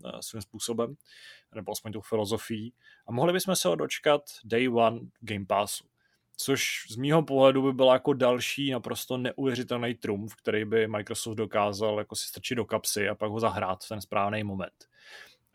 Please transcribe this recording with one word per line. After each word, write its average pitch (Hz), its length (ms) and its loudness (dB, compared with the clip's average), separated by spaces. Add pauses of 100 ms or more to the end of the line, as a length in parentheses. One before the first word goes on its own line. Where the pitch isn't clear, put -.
eh, - 40 -12 (120)
svým 110 200 -12
způsobem, 117 540 -4 (600)
nebo 101 160 -8
aspoň 107 200 -8
tou 107 100 -8
filozofií. 110 720 -2 (340)
A 113 40 -8
mohli 156 220 2
bychom 185 220 0
se - 120 0
ho 165 80 2
dočkat 147 460 2 (220)
day 117 260 2
one 117 300 4 (200)
Game 104 260 -6
Passu, 101 400 0 (520)
což - 520 -2
z 110 60 -14
mýho 147 280 4
pohledu 135 400 6
by 135 100 2
byl 131 140 6
jako 127 260 6
další 127 580 0
naprosto 120 460 -4
neuvěřitelný 120 760 -2
trumf, 104 420 -6
který 107 300 -2
by 110 220 2
Microsoft 107 500 -6
dokázal 107 600 0
jako 104 160 -6
si - 120 -6
strčit - 280 -8
do 110 100 -2
kapsy 104 440 -2
a 104 60 -2
pak 107 160 -4
ho 110 80 -4
zahrát 98 440 -2
v - 40 -14
ten 107 140 -8
správný 104 420 -2
moment. 98 440 -8 (680)